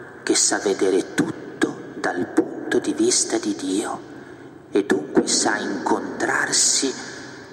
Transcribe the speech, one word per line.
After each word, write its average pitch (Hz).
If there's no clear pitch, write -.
che 104
sa -
vedere 95
tutto -
dal -
punto -
di -
vista -
di 104
Dio 95
e 101
dunque -
sa -
incontrarsi 120